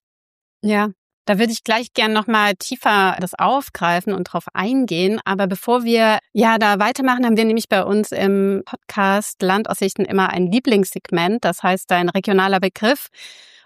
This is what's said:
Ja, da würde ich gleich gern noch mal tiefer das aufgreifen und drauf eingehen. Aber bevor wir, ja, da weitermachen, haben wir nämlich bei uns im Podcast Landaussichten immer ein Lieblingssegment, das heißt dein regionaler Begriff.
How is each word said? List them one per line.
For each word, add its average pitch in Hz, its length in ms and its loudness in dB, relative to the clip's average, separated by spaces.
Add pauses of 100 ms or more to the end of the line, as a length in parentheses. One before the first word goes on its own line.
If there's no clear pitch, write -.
(640)
Ja, 208 260 0 (360)
da 202 120 0
würde 226 140 0
ich - 120 -10
gleich 226 300 -4
gern 214 200 0
noch 214 140 2
mal 208 280 2
tiefer 208 640 0
das 180 160 -6
aufgreifen 185 800 -2
und 180 100 -4
drauf - 300 -8
eingehen. 190 720 0
Aber 196 220 -2
bevor 240 360 -2
wir, 226 360 2 (120)
ja, 226 260 4
da 208 220 2
weitermachen, 247 460 0
haben 226 120 2
wir 226 80 2
nämlich 220 240 0
bei 190 140 2
uns 208 280 0
im 196 540 0
Podcast - 760 -2
Landaussichten 196 640 -2
immer 190 240 0
ein 175 220 0
Lieblingssegment, 196 920 0
das 175 180 -2
heißt 185 300 -2
dein 175 180 2
regionaler 190 500 2
Begriff. 214 480 -2 (580)